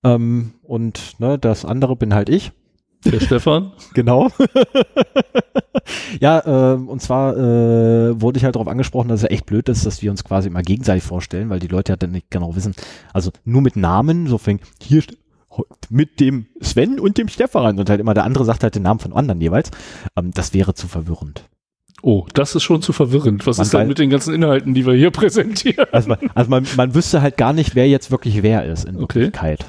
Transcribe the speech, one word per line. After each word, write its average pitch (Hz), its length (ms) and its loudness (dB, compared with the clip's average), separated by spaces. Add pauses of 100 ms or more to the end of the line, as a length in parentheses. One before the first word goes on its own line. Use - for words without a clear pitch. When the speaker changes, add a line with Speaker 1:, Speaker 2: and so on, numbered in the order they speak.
Speaker 1:
Ähm, 117 480 2 (100)
und, 117 560 -8
ne, 135 180 0
das 113 280 -2
andere 127 320 0
bin 107 160 0
halt 104 160 0
ich. 175 240 0 (500)
Speaker 2:
Der 120 160 2
Stefan. 160 540 0 (100)
Speaker 1:
<laughs> - 100 -20
Genau. 123 400 4
<laughs> - 1900 -2
Ja, 156 200 4 (320)
ähm, 131 140 -4
und 117 140 -10
zwar, 135 340 -2
äh, 117 840 2
wurde 127 160 0
ich 123 80 2
halt 123 100 0
darauf 113 140 -4
angesprochen, 123 400 -4
dass 113 100 0
es 104 40 0
ja - 60 0
echt - 160 -4
blöd 107 240 -2
ist, 113 160 0
dass 104 160 -6
wir 101 80 -4
uns 98 140 -6
quasi 98 240 -2
immer 90 140 -4
gegenseitig 95 420 -2
vorstellen, 92 460 -8
weil 92 100 -4
die 87 80 -8
Leute 92 240 -2
ja 92 60 0
dann 87 140 -6
nicht 90 200 -10
genau 87 240 -6
wissen, 95 180 -4 (400)
also 87 180 -2 (120)
nur 123 180 2
mit 131 140 2
Namen, 123 520 0
so 120 100 0
fängt, 101 240 -2 (200)
hier 151 200 2
st-, - 160 -12 (720)
mit 139 300 -2
dem 131 280 0 (140)
Sven 247 380 0
und 202 180 0
dem 226 100 -2
Stefan 131 500 0
und 98 120 -2
halt 104 100 2
immer 110 160 0
der 104 80 2
andere 131 220 0
sagt 113 180 0
halt 113 120 0
den 101 80 -2
Namen 104 160 2
von 90 140 -10
anderen 117 280 0
jeweils. 85 280 0 (480)
Ähm, 90 160 -4
das - 200 -6
wäre 95 200 2
zu - 140 -8
verwirrend. 82 560 -8 (580)
Speaker 2:
Oh, 101 320 2
das 143 220 0
ist 160 80 0
schon 160 180 2
zu 165 120 -4
verwirrend. 127 520 0
Was 127 120 0
Speaker 1:
Man 95 80 2
Speaker 2:
ist - 80 0
denn 104 80 4
Speaker 1:
wei- 110 40 2
Speaker 2:
mit 139 140 -2
den 143 100 4
ganzen 139 240 0
Inhalten, 139 400 2
die 127 120 2
wir 127 80 4
hier 147 180 6
<laughs> - 0 -
präsentieren? 214 800 0
Speaker 1:
Also - 180 2
man, 110 80 2 (160)
also - 160 2
man, 131 160 2 (100)
man 127 200 0
wüsste 165 260 2
halt 139 160 0
gar 127 160 2
nicht, 156 220 0
wer 127 120 4
jetzt 139 220 2
wirklich 113 320 0
wer 107 240 2
ist 80 200 -6
in 92 100 -10
Speaker 2:
Okay. - 260 -6
Speaker 1:
Wirklichkeit. 80 480 -4